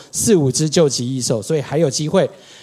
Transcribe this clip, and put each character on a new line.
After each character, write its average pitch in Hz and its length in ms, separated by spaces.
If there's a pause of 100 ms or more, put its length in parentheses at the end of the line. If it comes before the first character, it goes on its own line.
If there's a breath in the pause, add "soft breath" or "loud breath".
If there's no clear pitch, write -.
(120 loud breath)
四 - 240
五 139 160
只 156 180
救 156 180
急 127 280
异 131 40
兽， 120 220
所 156 160
以 147 40
还 143 180
有 165 100
机 147 180
会。 160 220 (340 loud breath)